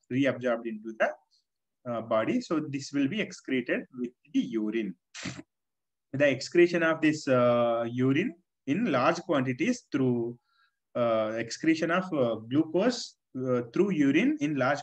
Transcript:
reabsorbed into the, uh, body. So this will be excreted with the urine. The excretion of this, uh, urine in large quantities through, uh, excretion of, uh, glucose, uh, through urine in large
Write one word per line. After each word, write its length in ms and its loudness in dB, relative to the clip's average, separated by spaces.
reabsorbed 540 0
into 320 -8
the, 140 2
uh, 100 -4
body. 380 0
So 300 -2
this 240 -8
will 160 2
be 100 -4
excreted 640 -4
with 120 -6
the 60 2
urine. 560 -4
The 100 4
excretion 560 2
of 180 2
this, 260 2
uh, 640 4
urine 440 0
in 260 0
large 280 2
quantities 600 0
through, 460 0
uh, 420 0
excretion 540 0
of, 220 0
uh, 220 0
glucose, 680 0
uh, 240 0
through 180 2
urine 500 2
in 140 0
large 280 0